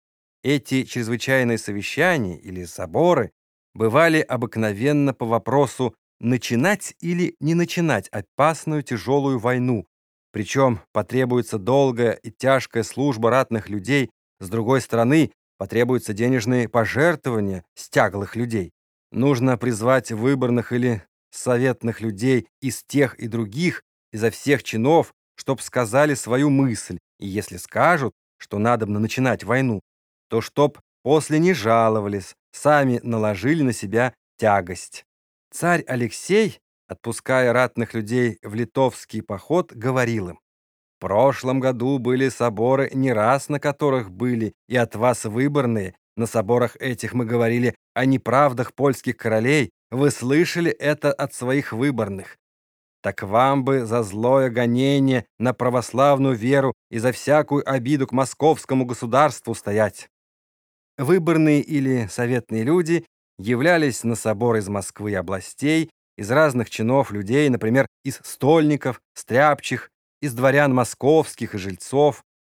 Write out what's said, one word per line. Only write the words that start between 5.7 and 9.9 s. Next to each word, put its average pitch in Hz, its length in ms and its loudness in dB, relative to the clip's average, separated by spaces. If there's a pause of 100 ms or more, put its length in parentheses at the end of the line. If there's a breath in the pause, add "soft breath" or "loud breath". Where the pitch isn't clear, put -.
начинать 123 800 0
или 175 400 -2
не 160 140 0
начинать 165 520 0
опасную 147 760 -2
тяжёлую 131 540 0
войну. 123 480 0 (460)